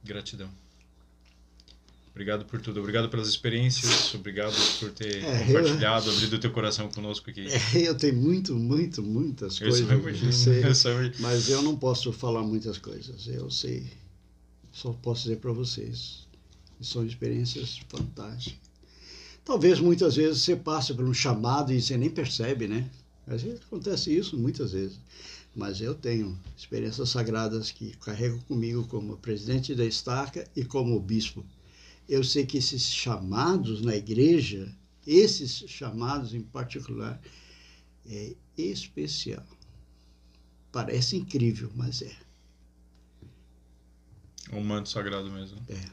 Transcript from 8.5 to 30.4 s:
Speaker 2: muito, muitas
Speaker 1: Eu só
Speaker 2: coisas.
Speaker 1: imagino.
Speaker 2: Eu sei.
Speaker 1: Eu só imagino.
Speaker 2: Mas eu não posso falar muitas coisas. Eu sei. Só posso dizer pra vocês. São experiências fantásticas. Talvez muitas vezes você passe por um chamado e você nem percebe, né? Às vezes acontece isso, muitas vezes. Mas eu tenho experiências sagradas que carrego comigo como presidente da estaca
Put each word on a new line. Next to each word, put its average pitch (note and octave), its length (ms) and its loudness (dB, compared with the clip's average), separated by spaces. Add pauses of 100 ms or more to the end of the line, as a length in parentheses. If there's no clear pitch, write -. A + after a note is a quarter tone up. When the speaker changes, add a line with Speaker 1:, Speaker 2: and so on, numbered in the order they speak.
Speaker 2:
muito, B2+ 480 0
muitas A2 560 -2
Speaker 1:
Eu G#2+ 100 2
só A#2+ 140 6
Speaker 2:
coisas. C3 160 6
Speaker 1:
imagino. A#2+ 300 0
Speaker 2:
Eu B2+ 40 4
sei. B2 300 6
Speaker 1:
Eu C3 120 8
só B2+ 160 6
imagino. B2 280 0
Speaker 2:
Mas A#2+ 300 2
eu C3+ 120 4
não D3+ 140 2
posso B2+ 380 0
falar A2+ 280 0
muitas G#2+ 360 -2
coisas. A2 500 -12
Eu B2+ 240 -6
sei. B2+ 400 -4 (800)
Só A#2+ 220 -8
posso A#2 300 -4
dizer A2+ 160 -2
pra B2 120 -4
vocês. A#2 760 -6 (540)
São A#2+ 260 -2
experiências A#2+ 760 -4 (100)
fantásticas. - 720 -8 (840)
Talvez F3+ 380 6
muitas E3+ 340 6
vezes D#3 260 4
você F3+ 140 4
passe D#3 380 -2
por B2 100 -2
um B2+ 100 2
chamado B2+ 600 2
e B2 80 4
você B2 160 0
nem C3+ 120 2
percebe, B2+ 560 -2
né? A#2 240 -2 (380)
Às A#2+ 140 -4
vezes A#3 200 -8
acontece D#3 540 -2
isso, F#3+ 220 0
muitas A#2+ 340 -2
vezes. G2 260 -4 (560)
Mas G2+ 280 -6
eu A#2 120 -4
tenho A2 460 -2 (180)
experiências A#2 520 -4
sagradas A2 600 -2
que A2+ 260 -12
carrego A#2 500 -4
comigo A#2 400 -2
como G#2 300 -6
presidente A#2 580 -2
da A#2+ 100 2
estaca C3 680 -4